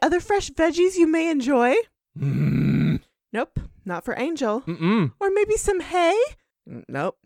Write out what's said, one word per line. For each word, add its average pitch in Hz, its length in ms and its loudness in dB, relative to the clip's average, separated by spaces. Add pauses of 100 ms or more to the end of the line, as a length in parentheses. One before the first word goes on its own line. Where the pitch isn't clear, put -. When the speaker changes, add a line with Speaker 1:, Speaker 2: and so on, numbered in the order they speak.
Speaker 1:
other 330 180 2
fresh 403 300 -2
veggies 339 460 0
you 339 100 6
may 330 240 2
enjoy?" 262 440 2 (440)
Speaker 2:
Mm. 143 840 0 (320)
Speaker 1:
Nope, 240 260 -6 (260)
not 175 200 -8
for 240 140 -6
Angel. 269 440 -2
Speaker 2:
Mm-mm. 170 580 0
Speaker 1:
"Or 392 100 0
maybe 415 260 2
some 392 240 0
hay?" 349 360 2 (520)
N-, 120 200 -14
nope, 139 360 -6